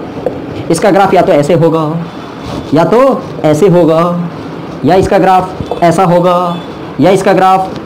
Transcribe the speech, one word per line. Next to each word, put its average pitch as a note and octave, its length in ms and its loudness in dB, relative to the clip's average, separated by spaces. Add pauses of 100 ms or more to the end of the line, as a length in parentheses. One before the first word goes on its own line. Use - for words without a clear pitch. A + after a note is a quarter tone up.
(720)
इसका F3 200 2
ग्राफ G3 220 2
या F3+ 80 4
तो F3 100 2
ऐसे D3 220 2
होगा, D#3+ 420 0 (800)
या D#3 100 2
तो B3 380 2 (220)
ऐसे D#3 240 2
होगा, E3+ 640 2 (560)
या D#3+ 100 4
इसका G3 220 0
ग्राफ - 680 0
ऐसा F3 200 2
होगा, F3 540 2 (420)
या D#3+ 120 4
इसका G3 220 2
ग्राफ F#3+ 520 2